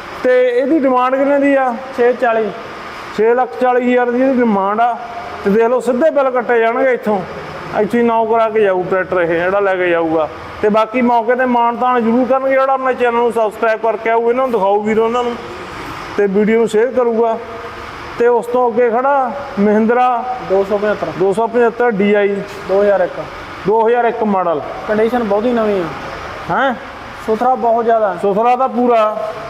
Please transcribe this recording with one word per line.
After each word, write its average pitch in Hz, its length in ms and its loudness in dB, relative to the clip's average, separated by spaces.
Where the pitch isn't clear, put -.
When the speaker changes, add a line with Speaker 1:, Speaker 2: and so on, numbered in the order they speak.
Speaker 1:
ਤੇ 254 260 4
ਇਹਦੀ 269 300 2
ਡਿਮਾਂਡ 254 380 2
ਕਿੰਨੇ 277 220 2
ਦੀ 277 160 4
ਆ? 262 200 2
Speaker 2:
ਛੇ 247 160 4
ਚਾਲੀ। 226 380 0
Speaker 1:
ਛੇ 220 180 4
ਲੱਖ 247 160 0
ਚਾਲੀ 247 320 2
ਹਜ਼ਾਰ 247 180 2
ਦੀ 247 120 0
ਇਹਦੀ 269 160 2
ਡਿਮਾਂਡ 208 420 2
ਆ। 233 160 2
ਤੇ 202 60 0
ਦੇਖ 220 140 4
ਲਓ, 240 160 2
ਸਿੱਧੇ 262 300 2
ਬਿੱਲ 269 200 2
ਕੱਟੇ 247 280 0
ਜਾਣਗੇ 247 340 2
ਇੱਥੋਂ, 214 280 -2
ਇੱਥੋਂ 220 200 0
ਹੀ 233 40 4
ਨਾ 226 200 2
ਕਰਾ 220 260 2
ਕੇ 214 100 0
ਜਾਊ 185 300 2
ਟਰੈਕਟਰ 185 300 0
ਇਹ 170 60 2
ਜਿਹੜਾ 175 340 0
ਲੈ 190 160 2
ਕੇ 180 140 0
ਜਾਊਗਾ। 165 380 0
ਤੇ 214 60 2
ਬਾਕੀ 220 340 2
ਮੌਕੇ 240 320 2
ਤੇ 254 100 0
ਮਾਣ 240 320 2
ਤਾਣ 247 240 0
ਜ਼ਰੂਰ 233 280 2
ਕਰਨਗੇ। 269 220 2
ਜਿਹੜਾ 269 220 2
ਆਪਣੇ 262 220 0
ਚੈਨਲ 233 220 0
ਨੂੰ 240 160 2
ਸਬਸਕ੍ਰਾਈਬ 220 480 0
ਕਰਕੇ 226 300 -2
ਆਊ, 233 100 2
ਇਹਨਾਂ 233 140 2
ਨੂੰ 262 180 0
ਦਿਖਾਊ 202 280 2
ਵੀਰ 214 180 0
ਉਹਨਾਂ 233 260 0
ਨੂੰ, 240 80 -2
ਤੇ 202 100 2
ਵੀਡੀਓ 208 320 2
ਨੂੰ 226 100 2
ਸ਼ੇਅਰ 214 180 2
ਕਰੂਗਾ। 233 520 0
ਤੇ 240 100 2
ਉਸ 240 180 2
ਤੋਂ 247 240 0
ਅੱਗੇ 240 200 2
ਖੜਾ 254 420 0
ਮਹਿੰਦਰਾ 226 680 2
Speaker 2:
ਦੋ 196 160 2
ਸੌ 202 140 -2
ਪਝੱਤਰ। 202 280 -2
Speaker 1:
ਦੋ 190 140 2
ਸੌ 226 140 0
ਪਝੱਤਰ 233 440 2
ਡੀ 202 240 2
ਆਈ। 202 280 0
Speaker 2:
ਦੋ 196 140 2
ਹਜ਼ਾਰ 196 180 2
ਇੱਕ। 170 220 -2
Speaker 1:
ਦੋ 220 220 2
ਹਜ਼ਾਰ 240 160 2
ਇੱਕ 233 200 -2
ਮਾਡਲ। 180 360 0
Speaker 2:
ਕੰਡੀਸ਼ਨ 226 340 0
ਬਹੁਤੀ 214 300 0
ਨਵੀਂ 214 300 0
ਆ। - 20 -4
Speaker 1:
ਹੈਂ? 247 200 0
Speaker 2:
ਸੁਥਰਾ 240 280 0
ਬਹੁਤ 233 300 0
ਜ਼ਿਆਦਾ। 220 380 2
Speaker 1:
ਸੁਥਰਾ 220 340 2
ਤਾਂ 262 120 0
ਪੂਰਾ। 220 480 2